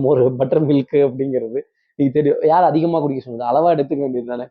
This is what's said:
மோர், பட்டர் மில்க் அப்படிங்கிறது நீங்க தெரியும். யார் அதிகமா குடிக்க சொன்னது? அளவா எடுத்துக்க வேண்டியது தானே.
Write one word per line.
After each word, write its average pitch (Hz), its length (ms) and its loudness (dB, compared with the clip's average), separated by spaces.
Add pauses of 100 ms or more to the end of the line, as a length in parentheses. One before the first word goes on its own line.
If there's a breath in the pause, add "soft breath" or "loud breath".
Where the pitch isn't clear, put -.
மோர், 135 220 2 (140)
பட்டர் 147 300 0
மில்க் 139 340 0
அப்படிங்கிறது 127 600 -2 (380)
நீங்க 139 140 2
தெரியும். 151 300 0
யார் 160 200 4
அதிகமா 160 380 2
குடிக்க 139 220 -4
சொன்னது? 120 220 -10
அளவா 143 260 2
எடுத்துக்க 147 280 0
வேண்டியது 127 300 -4
தானே. 123 220 -8